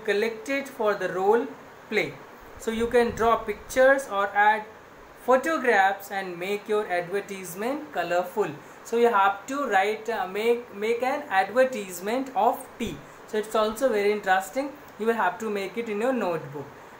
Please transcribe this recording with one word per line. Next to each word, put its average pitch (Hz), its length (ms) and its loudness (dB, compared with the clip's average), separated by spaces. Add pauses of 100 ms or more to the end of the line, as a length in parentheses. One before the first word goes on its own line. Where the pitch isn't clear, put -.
collected 226 600 -2
for 214 280 0
the 185 180 -4
role 208 340 4 (440)
play. 170 240 0 (440)
So - 120 -6
you 226 160 0
can 233 240 4
draw 226 260 2
pictures 262 760 2
or 202 240 0
add 214 300 4 (640)
photographs 247 840 2
and 190 280 -6
make 202 280 -4
your 214 240 0
advertisement 190 1040 -6
colorful. 175 560 -2 (360)
So - 120 -4
you 233 140 4
have 196 380 2
to 277 180 -4
write, 208 420 0
uh, 190 200 -2
make, 226 460 -2
make 226 280 -2
an 285 260 -2
advertisement 202 1040 0
of 240 300 2 (140)
tea. 190 180 -6 (300)
So - 100 -6
it's 208 180 -4
also 220 360 0
very 208 220 2
interesting. 202 580 0 (280)
You 208 80 -4
will 226 80 2
have 202 260 0
to 220 100 -4
make 196 260 -4
it 233 140 -6
in 208 100 -4
your 262 140 0
notebook. 156 500 -4 (360)